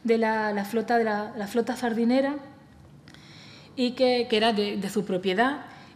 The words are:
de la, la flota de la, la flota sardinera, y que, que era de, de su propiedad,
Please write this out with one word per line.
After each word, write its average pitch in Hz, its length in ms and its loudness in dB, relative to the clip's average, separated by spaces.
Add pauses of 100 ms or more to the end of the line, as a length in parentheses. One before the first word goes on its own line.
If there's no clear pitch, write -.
de 226 140 4
la, 220 340 0
la 202 140 -2
flota 226 320 0
de 233 60 2
la, 214 320 -2
la 208 100 -6
flota 233 280 -2
sardinera, 240 600 0 (1400)
y 247 160 0
que, 247 360 2
que 233 80 2
era 226 160 4
de, 208 240 -2
de 196 140 -4
su 202 160 -2
propiedad, 196 560 0 (340)